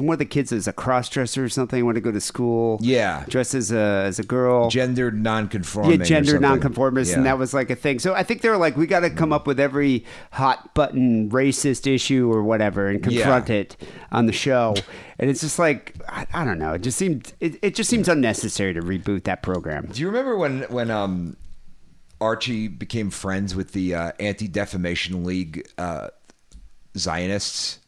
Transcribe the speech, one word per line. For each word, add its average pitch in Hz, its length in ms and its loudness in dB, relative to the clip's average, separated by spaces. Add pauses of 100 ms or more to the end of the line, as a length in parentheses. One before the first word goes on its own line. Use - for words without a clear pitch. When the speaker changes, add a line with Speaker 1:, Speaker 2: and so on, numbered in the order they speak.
Speaker 1:
one 160 120 2
of 151 40 0
the 143 60 -2
kids 139 260 -2
is 107 160 -2
a 101 60 -2
cross-dresser 127 720 -2
or 120 40 -2
something, 123 380 0
wanted 117 140 2
to 104 40 -2
go 117 60 0
to 104 100 -2
school, 117 600 0
Speaker 2:
Yeah. 107 460 2
Speaker 1:
dressed 127 260 0
as 113 160 -2
a, 104 340 2
as 95 140 -4
a 107 60 -4
girl. 123 440 4
Speaker 2:
Gender 127 440 0
nonconforming 107 880 2
Speaker 1:
Yeah, - 20 0
Speaker 2:
or 87 40 0
Speaker 1:
gender 147 260 4
Speaker 2:
something. 147 100 4
Speaker 1:
nonconformist, 135 720 2
and 131 100 4
Speaker 2:
Yeah. 131 60 4
Speaker 1:
that 135 80 2
was, 127 160 -2
like, 131 160 0
a 123 60 -2
thing. 139 240 0
So 185 140 0
I 190 100 2
think 226 180 -2
they 233 60 4
were 220 80 4
like, 160 200 2
"We 156 120 2
gotta 175 220 2
come 160 220 0
up 147 140 0
with 139 140 2
every 139 440 2 (280)
hot-button 127 1000 2
racist 135 560 2
issue 131 460 2
or 110 100 2
whatever 104 460 2
and 101 120 0
confront 120 480 2
Speaker 2:
Yeah. 110 80 2
Speaker 1:
it 98 200 -4 (340)
on 117 160 2
the 107 60 4
show." 120 420 2 (460)
And 131 100 2
it's 135 120 -2
just 156 180 -4
like, 151 340 0 (140)
I, 135 260 -8
I 160 100 -2
don't 98 140 -2
know. 78 140 -2
It 87 100 -4
just 123 160 -2
seemed, 165 400 -2
it, 160 240 -4
it 202 140 0
just 220 140 -2
seems 208 180 2
unnecessary 110 640 2
to 85 60 -4
reboot 92 440 -2
that 95 200 -4
program. 80 480 -4
Speaker 2:
Do 113 80 -8
you 175 80 -2
remember 247 280 -2
when, 139 260 -2
when, 120 280 -4
um, 95 460 -2 (840)
Archie 110 460 -2
became 101 400 -6
friends 95 460 -4
with 92 180 -6
the, 92 220 -2
uh, 82 260 -4
Anti-Defamation 92 1040 -4
League, 90 420 -6 (120)
uh, 80 300 -8 (880)
Zionists? 92 920 -4